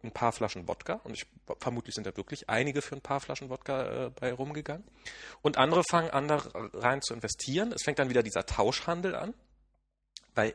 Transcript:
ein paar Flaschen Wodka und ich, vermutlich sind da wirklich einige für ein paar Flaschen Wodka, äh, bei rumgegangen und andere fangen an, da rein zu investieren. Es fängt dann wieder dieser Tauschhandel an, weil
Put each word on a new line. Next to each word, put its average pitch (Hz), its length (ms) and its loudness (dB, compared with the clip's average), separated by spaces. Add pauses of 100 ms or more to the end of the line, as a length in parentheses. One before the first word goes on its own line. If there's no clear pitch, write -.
ein 113 80 -8
paar 117 220 2
Flaschen 95 340 -4
Wodka 87 280 -4 (100)
und - 80 -10
ich, - 120 -10 (340)
vermutlich 120 360 -4
sind 107 100 -6
da 95 120 -6
wirklich - 320 -8
einige 135 320 2
für - 140 -8
ein 135 60 -12
paar 139 200 -2
Flaschen 135 280 -8
Wodka, 131 580 -2
äh, - 40 -6
bei 127 220 -4
rumgegangen 147 500 -6 (580)
und 147 160 4
andere 156 320 8
fangen 165 200 4
an, 139 180 0
da 151 160 4 (300)
rein 127 280 2
zu - 120 -6
investieren. 135 580 -2
Es - 120 -6
fängt 147 160 0
dann 135 100 4
wieder 123 120 6
dieser 101 240 0
Tauschhandel 170 680 0
an, 214 180 -4 (1040)
weil 110 200 2